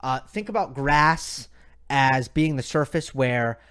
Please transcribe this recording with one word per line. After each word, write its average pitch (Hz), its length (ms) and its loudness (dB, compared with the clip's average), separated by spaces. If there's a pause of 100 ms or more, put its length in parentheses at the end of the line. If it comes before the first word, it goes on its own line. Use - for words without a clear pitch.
uh, 131 200 -4
think 208 280 -10
about 202 260 -2
grass 147 760 2 (400)
as 135 380 2
being 151 280 0
the 127 60 -2
surface - 520 -2
where 123 440 0 (120)